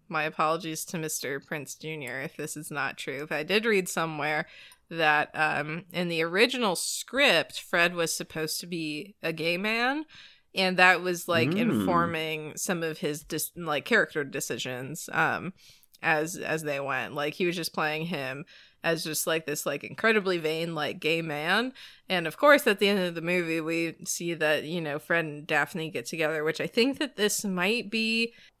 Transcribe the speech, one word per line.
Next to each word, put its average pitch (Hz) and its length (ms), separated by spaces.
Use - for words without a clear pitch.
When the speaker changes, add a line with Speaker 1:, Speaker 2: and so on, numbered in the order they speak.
Speaker 1:
my 156 140
apologies 160 640
to - 120
Mister 147 420
Prince 147 360
Junior 143 440
if 151 160
this 147 220
is 151 120
not 139 280
true, 139 320
but 156 80
I 151 60
did 196 200
read 196 240
somewhere 151 580
that, 151 420
um, 151 580
in 175 180
the 165 120
original 208 540
script, - 840
Fred 175 360
was 165 180
supposed 160 460
to 180 80
be 156 560
a 165 100
gay 165 240
man, 240 480
and 185 240
that 180 240
was, 180 260
like, 165 220
Speaker 2:
Mm. 175 80
Speaker 1:
informing 170 960
some 175 280
of 156 160
his 147 240
dis-, - 320
like, 156 300
character 165 380
decisions, 135 880
um, 139 420
as, 160 340
as 160 240
they 143 180
went. 131 360
Like, 147 180
he 180 140
was 175 80
just 165 180
playing 156 320
him 143 400
as 165 200
just, 156 220
like, 160 220
this, 151 180
like, 143 180
incredibly 196 540
vain, 160 380
like, 147 240
gay 165 240
man. 175 500
And 175 200
of 151 100
course, 285 300
at 202 100
the 202 100
end 202 120
of 175 160
the 165 80
movie, 165 380
we 165 340
see 170 300
that, 151 300
you 165 160
know, 151 180
Fred 170 260
and 147 220
Daphne 156 420
get 127 160
together, 156 380
which 160 180
I 151 60
think 269 320
that 285 160
this 208 280
might 196 460
be, 226 460